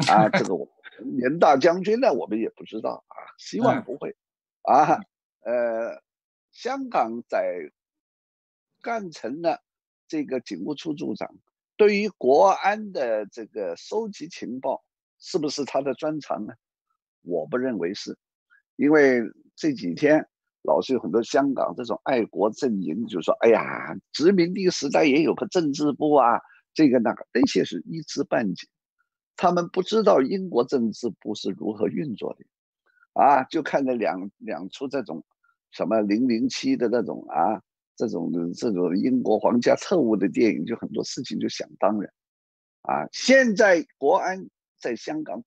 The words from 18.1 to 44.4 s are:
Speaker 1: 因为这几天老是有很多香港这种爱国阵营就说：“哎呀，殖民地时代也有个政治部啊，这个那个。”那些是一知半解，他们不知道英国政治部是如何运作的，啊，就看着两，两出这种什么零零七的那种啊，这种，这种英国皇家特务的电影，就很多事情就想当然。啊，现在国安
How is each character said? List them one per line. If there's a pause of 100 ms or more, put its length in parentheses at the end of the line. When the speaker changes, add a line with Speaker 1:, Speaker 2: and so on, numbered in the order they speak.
Speaker 1:
因
为 (340)
这
几
天 (360)
老
是
有
很
多
香
港
这
种
爱
国
阵
营
就
说
：“哎
呀， (160)
殖
民
地
时
代
也
有
个
政
治
部
啊， (320)
这
个
那
个。”
那
些
是
一
知
半
解， (680)
他
们
不
知
道
英
国
政
治 (100)
部
是
如
何
运
作
的， (680)
啊，
就
看
着
两，
两
出
这
种 (480)
什
么
零
零
七
的
那
种
啊， (340)
这
种， (220)
这
种
英
国
皇
家
特
务
的
电
影，
就
很
多
事
情
就
想 (100)
当
然。 (720)
啊，
现
在 (120)
国
安 (300)